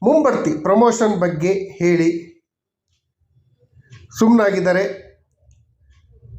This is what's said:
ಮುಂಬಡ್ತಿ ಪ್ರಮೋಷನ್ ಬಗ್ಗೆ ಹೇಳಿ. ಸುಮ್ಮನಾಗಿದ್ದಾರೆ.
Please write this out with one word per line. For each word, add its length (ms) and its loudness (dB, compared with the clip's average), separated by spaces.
ಮುಂಬಡ್ತಿ 480 0
ಪ್ರಮೋಷನ್ 720 0
ಬಗ್ಗೆ 320 -2
ಹೇಳಿ. 580 0
ಸುಮ್ಮನಾಗಿದ್ದಾರೆ. 680 2